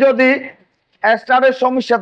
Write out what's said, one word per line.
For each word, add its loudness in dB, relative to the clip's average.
যদি 2
স্টার্টের 0
সমস্যা -2